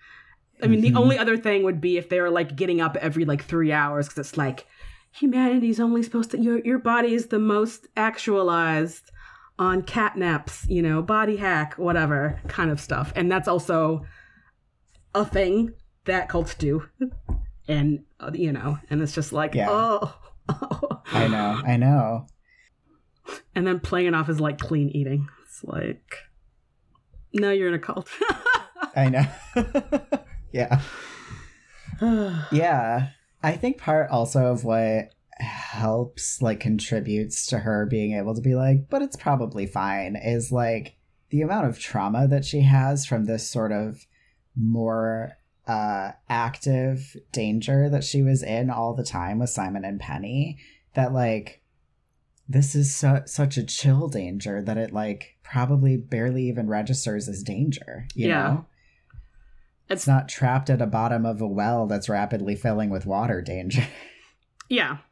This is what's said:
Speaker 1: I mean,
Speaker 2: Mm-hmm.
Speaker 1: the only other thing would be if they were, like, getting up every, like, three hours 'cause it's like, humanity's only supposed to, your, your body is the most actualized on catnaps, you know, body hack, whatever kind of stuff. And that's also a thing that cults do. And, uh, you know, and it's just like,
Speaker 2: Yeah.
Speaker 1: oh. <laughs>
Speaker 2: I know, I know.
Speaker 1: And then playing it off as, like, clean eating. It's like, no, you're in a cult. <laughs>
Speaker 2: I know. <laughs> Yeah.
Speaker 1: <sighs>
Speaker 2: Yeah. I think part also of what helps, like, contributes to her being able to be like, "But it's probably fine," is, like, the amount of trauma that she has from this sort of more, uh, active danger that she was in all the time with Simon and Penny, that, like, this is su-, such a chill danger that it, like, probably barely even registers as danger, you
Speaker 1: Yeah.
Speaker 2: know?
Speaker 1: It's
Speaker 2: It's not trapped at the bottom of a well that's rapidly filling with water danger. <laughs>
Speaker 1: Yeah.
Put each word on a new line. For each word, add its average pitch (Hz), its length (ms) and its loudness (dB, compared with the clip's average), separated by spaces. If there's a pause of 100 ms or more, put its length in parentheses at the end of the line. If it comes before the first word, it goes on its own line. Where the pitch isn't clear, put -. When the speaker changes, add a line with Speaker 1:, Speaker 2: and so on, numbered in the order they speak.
(640)
Speaker 1:
I 139 60 4
mean, 113 140 8
Speaker 2:
Mm-hmm. 226 120 6
Speaker 1:
the 240 60 4
only 254 180 8
other 226 180 4
thing 208 280 2
would 175 180 0
be 175 160 2
if 175 100 -6
they 180 140 2
were, 175 80 2
like, 165 260 0
getting 175 240 2
up 160 160 0
every, 156 300 0
like, 143 180 0
three 165 280 2
hours 147 360 0
'cause - 100 -16
it's 139 200 -8
like, 131 280 -2 (460)
humanity's 247 680 2
only 233 240 2
supposed 233 300 -2
to, - 80 0
your, 233 240 2
your 254 140 2
body 240 360 2
is 233 140 0
the 220 100 0
most 214 480 0 (100)
actualized 175 1160 0 (480)
on 185 220 2
catnaps, 180 840 -2
you 175 140 2
know, 156 180 2
body 214 360 2
hack, 170 380 0
whatever 151 760 0
kind 170 200 0
of 147 120 -2
stuff. 139 340 -4
And 175 160 0
that's 185 160 0
also 160 580 0 (1120)
a 208 100 2
thing 202 480 2 (340)
that 185 220 0
cults 170 280 -2
do. 147 320 0 (800)
And, 147 340 2 (160)
uh, - 160 -10
you 165 160 0
know, 139 280 -2 (120)
and 147 100 0
it's 147 140 -2
just 147 180 -4
like, 151 220 0
Speaker 2:
Yeah. 127 160 2
Speaker 1:
oh. 214 480 0 (300)
<laughs> - 540 -4 (100)
Speaker 2:
I 113 160 4
know, 107 360 0
I 123 120 4
know. 120 500 4 (1300)
Speaker 1:
And 180 100 0
then 185 140 2
playing 180 300 0
it 170 60 2
off 156 140 0
as, 156 120 0
like, 147 180 -2
clean 147 300 0
eating. 143 400 -2 (160)
It's - 180 -20
like, - 540 -8 (1160)
no, 202 200 2
you're 196 160 2
in 170 60 0
a 165 40 0
cult. - 300 -8 (440)
<laughs> - 440 -4
Speaker 2:
I 135 140 4
know. 131 160 2 (280)
<laughs> - 640 -2 (340)
Yeah. 131 280 2 (1200)
Speaker 1:
<sighs> 202 520 0
Speaker 2:
Yeah. 135 560 2 (340)
I 156 140 2
think 143 220 -2
part 156 320 2
also 127 360 2
of 120 180 0
what 113 480 0 (260)
helps, 110 1000 -4
like, 110 200 0
contributes 107 880 -2
to 120 100 0
her 107 280 0
being 107 300 0
able 104 180 -2
to 113 60 -6
be 131 140 2
like, 135 340 2
"But 277 140 -2
it's 277 140 -6
probably 113 500 -2
fine," 98 500 -4
is, 117 340 -2
like, 117 460 -2 (320)
the 147 140 0
amount 190 240 0
of 110 120 -2
trauma 110 500 0
that 139 180 2
she 147 160 0
has 135 420 4
from 110 220 0
this 113 240 -2
sort 110 200 -2
of 107 360 -4 (500)
more, 113 760 0 (340)
uh, 104 460 -2 (180)
active 131 880 -2 (160)
danger 120 580 2
that 139 140 0
she 139 180 0
was 135 200 4
in 120 280 -2
all 117 240 -2
the 123 100 -4
time 95 360 -4
with 120 100 -2
Simon 95 340 -6
and 101 160 -6
Penny, 131 580 -6 (360)
that, 135 180 0
like, 113 500 -2 (840)
this 135 260 2
is 143 200 2
su-, 139 320 2
such 143 300 -2
a 120 80 -2
chill 143 440 2
danger 101 540 -4
that 107 140 -2
it, 113 160 -4
like, 107 500 -6
probably 135 540 2
barely 123 520 -2
even 113 200 -2
registers 107 600 -2
as 98 140 -8
danger, 120 720 -4
you 127 140 0
Speaker 1:
Yeah. 156 140 2
Speaker 2:
know? 147 240 0 (1200)
Speaker 1:
It's 190 120 -4
Speaker 2:
It's - 40 -4
not 135 220 4
trapped 131 420 0
at 131 80 4
the 120 80 0
bottom 113 400 0
of 110 140 -4
a 113 60 -2
well 107 400 0
that's 101 220 -4
rapidly 101 480 -2
filling 107 340 0
with 92 160 -4
water 98 360 0
danger. 92 460 -2
<laughs> - 840 -20
Speaker 1:
Yeah. 160 260 0 (160)